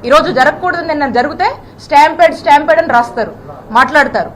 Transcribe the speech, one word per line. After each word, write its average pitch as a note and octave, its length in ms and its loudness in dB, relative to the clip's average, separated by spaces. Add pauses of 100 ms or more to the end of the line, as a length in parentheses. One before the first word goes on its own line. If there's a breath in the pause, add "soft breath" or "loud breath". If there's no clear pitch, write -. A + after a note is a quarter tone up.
ఈరోజు D4+ 280 4
జరగకూడదు, E4+ 560 -2
నిన్న D4 140 -2 (100)
జరిగితే D4+ 320 -2 (360 loud breath)
స్టాంపేడ్, D#4 540 2
స్టాంపేడ్ D4+ 440 2
అని E4 160 -4
రాస్తారు, A3+ 340 -4 (440)
మాట్లాడతారు. C4 600 0